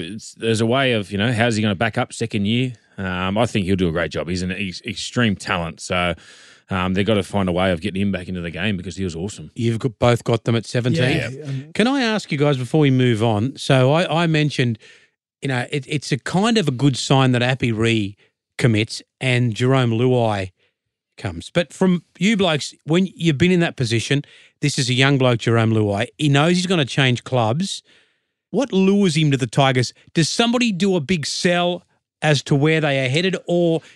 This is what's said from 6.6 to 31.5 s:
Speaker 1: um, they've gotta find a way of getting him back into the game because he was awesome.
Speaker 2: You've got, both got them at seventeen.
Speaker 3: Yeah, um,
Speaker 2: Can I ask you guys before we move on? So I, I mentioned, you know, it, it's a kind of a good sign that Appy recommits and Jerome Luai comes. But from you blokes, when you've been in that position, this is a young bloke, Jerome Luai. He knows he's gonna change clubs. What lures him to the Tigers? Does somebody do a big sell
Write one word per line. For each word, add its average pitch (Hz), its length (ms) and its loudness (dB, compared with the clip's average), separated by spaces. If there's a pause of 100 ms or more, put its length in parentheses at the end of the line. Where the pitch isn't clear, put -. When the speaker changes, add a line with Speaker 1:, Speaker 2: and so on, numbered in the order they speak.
Speaker 1:
um, 92 240 -2
they've 98 120 0
gotta 104 180 2
find 98 240 -2
a 90 60 -2
way 92 180 2
of 82 80 -2
getting 92 220 -6
him 101 100 -2
back 90 160 -8
into 90 140 -8
the 85 100 -8
game 92 240 -4
because 87 220 -10
he 95 80 -6
was 82 100 -6
awesome. 82 400 -10
Speaker 2:
You've 117 240 -2
got, 117 200 -6
both 120 260 2
got 117 180 0
them 117 120 0
at 110 100 -4
seventeen. 127 520 0
Speaker 3:
Yeah, 135 280 -8
um, 139 280 -10
Speaker 2:
Can 220 140 0
I 277 140 0
ask 220 300 -2
you 151 60 -2
guys 143 200 2
before 127 240 0
we 139 100 4
move 123 320 2
on? 117 320 0
So 135 380 2
I, 165 300 0
I 170 40 2
mentioned, 143 500 0 (640)
you 135 60 -6
know, 127 240 -2
it, 143 160 -6
it's 151 240 -4
a 151 60 0
kind 220 400 0
of 170 100 2
a 139 40 0
good 127 260 2
sign 135 340 4
that 120 100 2
Appy 123 300 0 (840)
recommits 113 440 0 (180)
and 120 360 0
Jerome 127 360 2
Luai 113 600 0 (640)
comes. 85 320 -10
But - 240 -2
from 185 300 2 (140)
you 214 200 2
blokes, 165 360 0 (120)
when 180 300 2
you've 160 220 0
been 180 140 4
in 180 100 4
that 156 140 0
position, 120 480 -2 (380)
this 147 180 -2
is 123 100 -2
a 127 40 0
young 135 240 4
bloke, 127 220 2
Jerome 113 320 2
Luai. 107 360 0 (100)
He 151 120 0
knows 151 260 4
he's 180 120 -2
gonna 170 180 0
change 123 380 0
clubs. 127 600 -2 (680)
What 247 200 -2
lures 190 460 4
him 151 140 2
to 135 60 2
the 123 100 -2
Tigers? 131 460 2 (200)
Does 160 160 2
somebody 233 420 0
do 185 240 0
a 175 60 0
big 147 240 -2
sell 175 580 -2 (380)